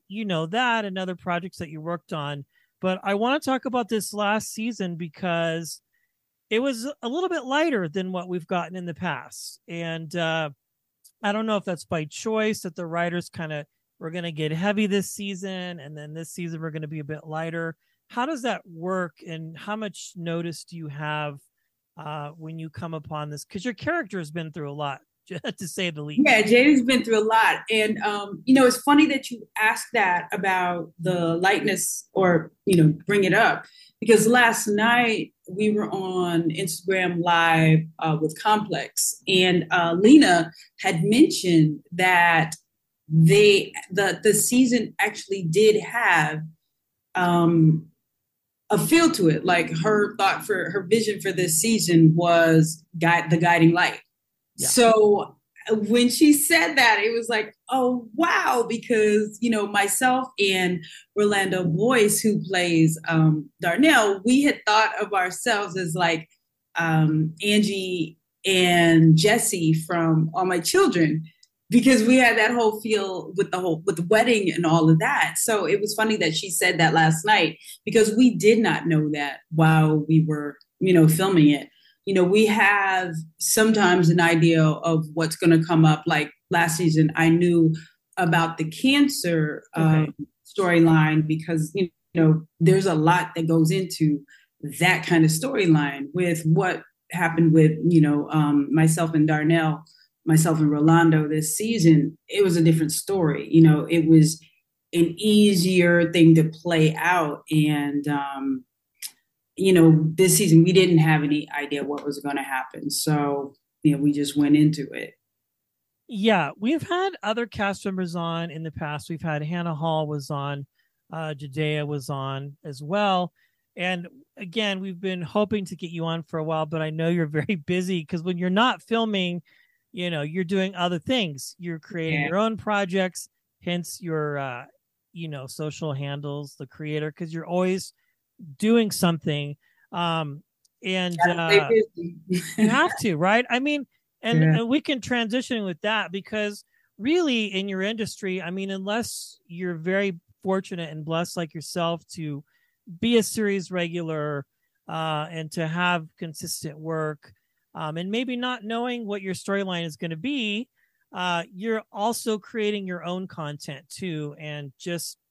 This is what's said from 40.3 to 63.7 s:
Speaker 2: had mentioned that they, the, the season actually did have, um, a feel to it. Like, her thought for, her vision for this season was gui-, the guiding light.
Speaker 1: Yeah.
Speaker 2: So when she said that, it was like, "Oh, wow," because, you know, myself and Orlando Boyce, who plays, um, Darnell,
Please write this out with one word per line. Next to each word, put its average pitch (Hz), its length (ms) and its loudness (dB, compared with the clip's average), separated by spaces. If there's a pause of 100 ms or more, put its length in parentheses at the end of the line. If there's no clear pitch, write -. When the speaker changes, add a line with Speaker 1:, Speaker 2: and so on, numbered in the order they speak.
Speaker 2:
had 180 240 -2
mentioned 175 760 4 (120)
that 170 640 2 (540)
they, 190 640 4 (180)
the, 185 320 -2
the 214 100 4
season 240 640 2
actually 196 460 -6
did 202 380 4
have, 165 580 0 (760)
um, 170 720 2 (840)
a - 80 2
feel 330 340 4
to 180 160 0
it. - 160 -2
Like, 170 340 0
her 208 380 0
thought 196 280 -2
for, 180 260 -6
her 190 140 -4
vision 208 360 -2
for 185 120 -4
this 170 280 -2
season 165 540 4
was 165 680 4 (140)
gui-, 165 300 2
the 165 80 2
guiding 165 360 6
light. 165 280 0 (560)
Speaker 1:
Yeah. - 120 -4
Speaker 2:
So 214 680 4 (340)
when 220 380 2
she 294 240 4
said 330 420 2
that, 226 260 4
it 214 120 0
was 233 160 -4
like, 220 260 -4 (160)
"Oh, 247 440 -2
wow," 302 540 0
because, 214 720 0
you 233 100 0
know, 208 160 0
myself 254 640 0 (100)
and 185 460 0 (320)
Orlando 196 480 0
Boyce, 208 560 2
who 196 260 0
plays, 170 520 2 (100)
um, 160 420 2 (100)
Darnell, 208 640 2